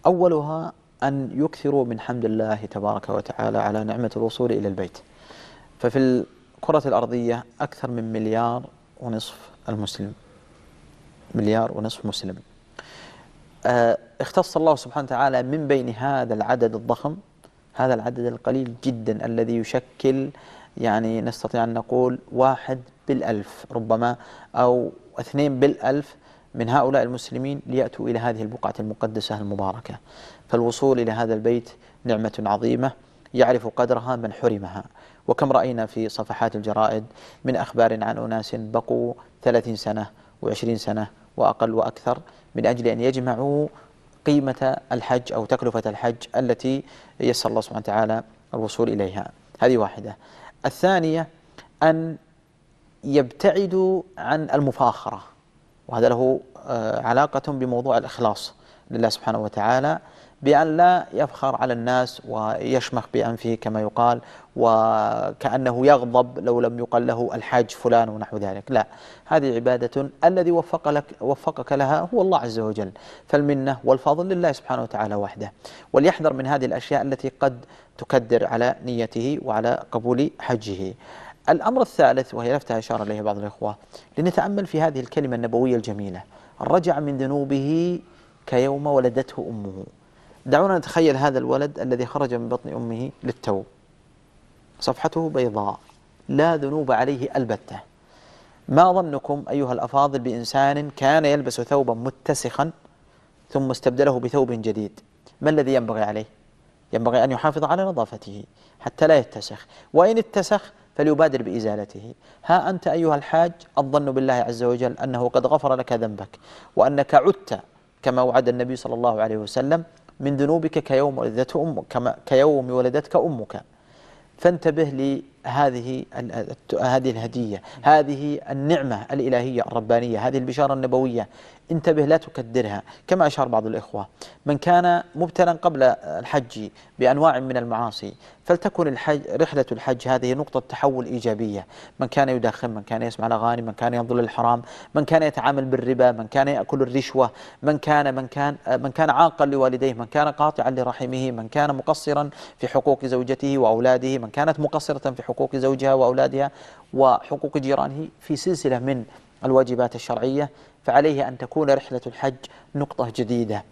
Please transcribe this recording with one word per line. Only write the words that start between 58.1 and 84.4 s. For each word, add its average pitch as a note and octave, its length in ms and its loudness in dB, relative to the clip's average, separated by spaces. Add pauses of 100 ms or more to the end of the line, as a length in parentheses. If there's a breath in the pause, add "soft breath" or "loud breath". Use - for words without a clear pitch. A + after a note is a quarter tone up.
لله A2+ 180 0
سبحانه A2 300 -2
وتعالى، A#2 600 0 (440 loud breath)
بأن D3+ 340 4
لا F3 360 6
يفخر C3+ 440 -2
على B2+ 160 -2
الناس B2 560 -2
ويشمخ A#2 760 -2 (100)
بأنفه A#2 460 -2
كما A2 200 -4
يقال، A#2+ 400 2 (360 loud breath)
وكأنه A2+ 1300 2
يغضب B2 520 4
لو A#2+ 220 0
لم A#2+ 180 0
يقل A#2+ 280 0
له A#2+ 280 -2
الحاج A#2+ 360 0
فلان A#2 380 2
ونحو A2 280 -8
ذلك. G2 340 -6
لا، A2 160 2 (380 loud breath)
هذه C#3 300 2
عبادة B2 560 0 (140)
الذي F3 260 4
وفق E3 380 0
لك، D3 160 0 (160)
وفقك C#3 520 -4
لها C#3+ 420 2
هو G#3+ 80 4
الله F#3 160 2
عز A2+ 200 -4
وجل، G#2+ 320 -4 (380 loud breath)
فالمنة C#3 560 2
والفضل D3+ 440 2
لله F3 240 0
سبحانه B2 300 -6
وتعالى G#2 320 -4
وحده. G2+ 380 -6 (400 loud breath)
وليحذر D3+ 400 4
من C3 140 -6
هذه C3+ 180 0
الأشياء B2+ 380 -2
التي C3+ 260 -4 (120)
قد B2+ 240 0 (340 soft breath)
تكدر A#2 480 2
على A#2+ 380 0
نيته A#2 580 -4
وعلى A#2 400 -2 (100)
قبول A#2+ 460 0
حجه. G#2 560 -4 (540 loud breath)
الأمر A3 340 2
الثالث، C3 520 2
وهي A#2+ 220 0
لفتها A#2+ 220 -2
أشار A2 240 -4
إليه G#2+ 200 -4
بعض G#2 160 -2
الإخوة، G#2 380 -6 (420 loud breath)
لنتأمل F#3+ 480 0